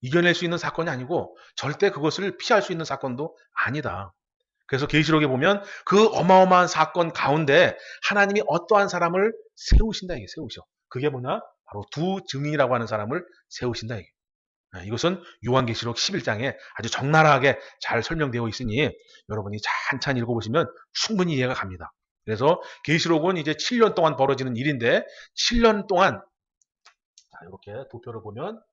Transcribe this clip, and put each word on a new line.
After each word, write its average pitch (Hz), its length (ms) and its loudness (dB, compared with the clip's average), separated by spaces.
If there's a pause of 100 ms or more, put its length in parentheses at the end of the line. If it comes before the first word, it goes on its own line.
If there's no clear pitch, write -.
이겨낼 170 340 2
수 175 100 -6
있는 170 140 -2
사건이 165 300 -6
아니고 131 480 -6 (200)
절대 147 340 0
그것을 160 480 -4
피할 - 240 2
수 - 80 -8
있는 165 140 -6
사건도 139 520 -8 (160)
아니다. 110 640 -6 (540)
그래서 139 180 -2
계시록에 151 400 2
보면 156 360 2 (220)
그 208 220 6
어마어마한 185 640 6
사건 160 440 0
가운데 143 640 2 (320)
하나님이 202 380 2
어떠한 190 420 2
사람을 175 440 0 (240)
세우신다, 190 580 2
이게 107 180 -10
세우셔. - 300 -12 (260)
그게 131 220 -2
뭐냐? 135 300 -6 (260)
바로 101 240 -12
두 185 380 -2
증인이라고 139 460 0
하는 117 120 -2
사람을 110 400 -6 (240)
세우신다, 117 460 -6
이게. 92 100 -14 (640)
네, 90 140 -12
이것은 170 360 -2 (240)
요한계시록 117 520 -2
십일 185 240 -4
장에 120 320 -4 (220)
아주 113 120 -6
적나라하게 139 680 4 (220)
잘 113 220 -2
설명되어 120 460 -4
있으니 120 420 -2 (380)
여러분이 104 300 -6 (320)
찬찬히 135 300 -2
읽어보시면 113 460 -2 (260)
충분히 180 420 -2
이해가 127 200 0
갑니다. 92 380 -10 (320)
그래서 120 360 2 (240)
계시록은 165 540 2
이제 151 160 -2
칠 240 240 -4
년 220 160 4
동안 160 200 2
벌어지는 131 400 0
일인데, 139 480 0 (320)
칠 233 280 0
년 214 240 4
동안, 180 340 2 (1120)
자, - 60 -20 (100)
이렇게 95 240 -18 (180)
도표를 113 300 -14
보면 131 400 -10 (120)